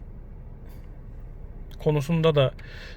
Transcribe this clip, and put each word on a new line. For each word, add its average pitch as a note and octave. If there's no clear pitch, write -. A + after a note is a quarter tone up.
konusunda D#3+
da C3+